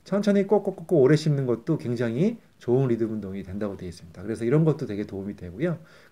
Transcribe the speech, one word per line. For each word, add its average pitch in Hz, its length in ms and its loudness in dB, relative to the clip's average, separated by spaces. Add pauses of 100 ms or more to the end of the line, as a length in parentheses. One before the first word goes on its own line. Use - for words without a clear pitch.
천천히 202 420 2
꼭꼭꼭꼭 190 540 2
오래 143 160 8
씹는 143 300 0
것도 123 320 -2
굉장히 123 600 -2 (200)
좋은 127 300 2
리듬 113 240 0
운동이 98 300 -8
된다고 98 340 -6
되어 90 120 -12
있습니다. 87 340 -16
그래서 107 220 -6
이런 147 200 4
것도 143 220 2
되게 104 180 -4
도움이 101 320 -8
되고요. 110 420 -6 (340)